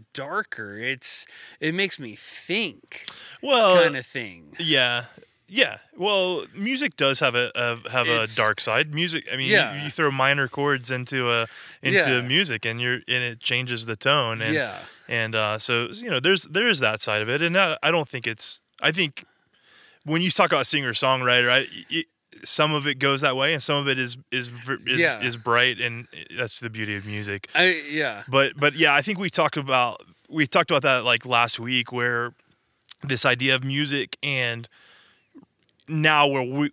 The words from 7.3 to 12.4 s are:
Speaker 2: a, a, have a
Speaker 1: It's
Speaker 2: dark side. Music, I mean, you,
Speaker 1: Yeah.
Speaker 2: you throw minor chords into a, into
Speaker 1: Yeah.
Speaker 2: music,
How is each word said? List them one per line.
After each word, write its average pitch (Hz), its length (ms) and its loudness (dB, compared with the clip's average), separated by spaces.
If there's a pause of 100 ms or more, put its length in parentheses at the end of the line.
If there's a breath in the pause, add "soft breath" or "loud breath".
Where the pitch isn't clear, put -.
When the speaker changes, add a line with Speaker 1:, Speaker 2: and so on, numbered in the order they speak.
Speaker 2:
a, 120 180 0
a, 120 360 -4
have 120 180 0
a 117 160 0
Speaker 1:
It's 110 100 0
Speaker 2:
dark 107 260 4
side. 143 320 0
Music, 160 400 -4
I 127 40 -4
mean, 131 100 -4
you, 202 60 2
Speaker 1:
Yeah. 147 320 2
Speaker 2:
you 147 60 -8
throw 151 200 0
minor 135 380 2
chords 139 420 -2
into 127 400 -2
a, 117 160 2 (360 loud breath)
into 143 340 4
Speaker 1:
Yeah. 123 60 2
Speaker 2:
music, 135 440 0